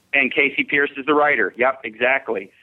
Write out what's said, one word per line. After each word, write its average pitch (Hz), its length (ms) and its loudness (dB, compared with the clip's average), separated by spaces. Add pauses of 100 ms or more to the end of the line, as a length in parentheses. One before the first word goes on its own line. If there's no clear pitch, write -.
(120)
and 135 180 2
Casey 143 340 0
Pierce 143 340 0
is 127 80 -10
the 151 80 4
writer. 143 420 2
Yep, 127 280 0
exactly. 113 680 -2 (100)